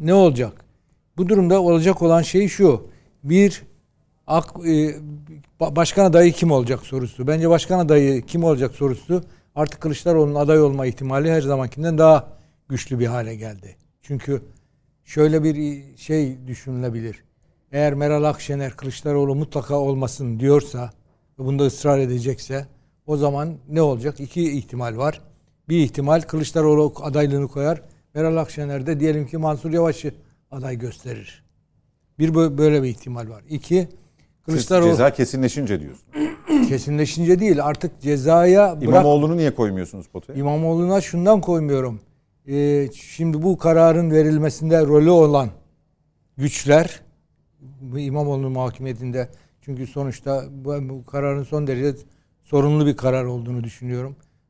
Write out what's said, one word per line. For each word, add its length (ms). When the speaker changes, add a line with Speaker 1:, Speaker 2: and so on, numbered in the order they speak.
Speaker 1:
ne 140
olacak? 500
Bu 120
durumda 340
olacak 400
olan 200
şey 260
şu. 400
Bir, 380
ak-, 420
e, 320
ba-, 160
başkan 280
adayı 280
kim 180
olacak 320
sorusu. 440
Bence 240
başkan 280
adayı 440
kim 220
olacak 300
sorusu 500
artık 260
Kılıçdaroğlu'nun 540
aday 260
olma 260
ihtimali 440
her 100
zamankinden 580
daha 300
güçlü 300
bir 80
hale 280
geldi. 420
Çünkü 400
şöyle 380
bir 420
şey 500
düşünülebilir. 760
Eğer 220
Meral 300
Akşener 480
Kılıçdaroğlu 640
mutlaka 440
olmasın 600
diyorsa 500
ve 60
bunda 200
ısrar 340
edecekse 680
o 100
zaman 380
ne 140
olacak? 380
İki 320
ihtimal 440
var. 240
Bir 100
ihtimal 420
Kılıçdaroğlu 720
adaylığını 460
koyar, 340
Meral 220
Akşener 500
de 140
diyelim 260
ki 120
Mansur 340
Yavaş'ı 420
aday 280
gösterir. 640
Bir 100
bö-, 300
böyle 240
bir 60
ihtimal 400
var. 200
İki, 300
Speaker 2:
Siz 100
Speaker 1:
Kılıçdaroğlu 440
Speaker 2:
ceza 220
kesinleşince 680
diyorsun. 260
Speaker 1:
<clears throat> 320
Kesinleşince 720
değil, 240
artık 360
cezaya 800
bırak- 20
Speaker 2:
İmamoğlu'nu 540
niye 180
koymuyorsunuz 520
potaya? 320
Speaker 1:
İmamoğlu'na 600
şundan 400
koymuyorum. 600
Ee, 460
şimdi 480
bu 160
kararın 520
verilmesinde 760
rolü 240
olan 400
güçler, 640
bu 180
İmamoğlu'nun 540
muhakemiyetinde, 760
çünkü 260
sonuçta 640
bu, 380
bu 180
kararın 360
son 240
derece 320
sorunlu 440
bir 100
karar 280
olduğunu 400
düşünüyorum. 520